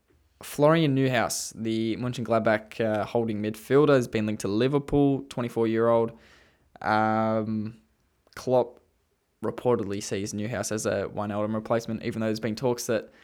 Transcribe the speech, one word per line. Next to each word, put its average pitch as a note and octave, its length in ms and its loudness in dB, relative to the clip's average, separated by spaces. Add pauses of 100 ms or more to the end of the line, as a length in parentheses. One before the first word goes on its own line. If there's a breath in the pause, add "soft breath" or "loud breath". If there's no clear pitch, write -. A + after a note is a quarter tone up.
(420)
Florian D3+ 540 4
Neuhaus, B2+ 580 0
the A2+ 420 -2
Mönchengladbach, A2+ 880 0
uh, G#2+ 200 0
holding A2+ 380 -2
midfielder, C3 520 2
has B2 140 2
been G#2+ 180 0
linked G#2+ 160 -4
to G2 60 -2
Liverpool, C#3 800 2
twenty-four-year-old. A#2 840 2 (720 loud breath)
Um, A2 920 0 (580)
Klopp - 460 0 (640)
reportedly G#2+ 580 0
sees G#2 320 -6
Neuhaus G#2 380 -4
as A2 140 -4
a G2+ 280 -2
Wijnaldum G#2 400 -4
replacement, A2+ 500 -2
even A2+ 160 -4
though A2 60 -2
there's A2 140 -2
been A2 160 -4
talks A#2+ 300 -2
that A2 240 -2 (140 soft breath)